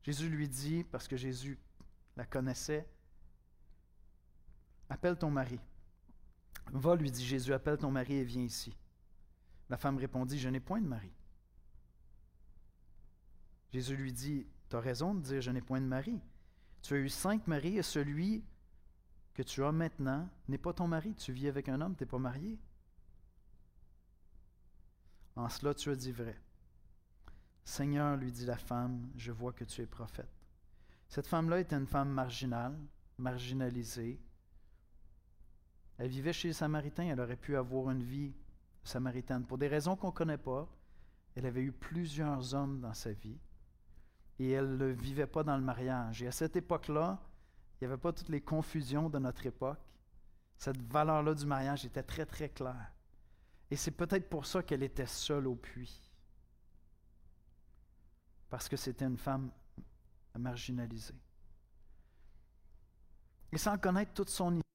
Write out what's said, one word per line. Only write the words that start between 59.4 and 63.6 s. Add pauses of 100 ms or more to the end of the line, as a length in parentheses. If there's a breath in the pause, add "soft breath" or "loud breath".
marginalisée. (2250 soft breath)
Et
sans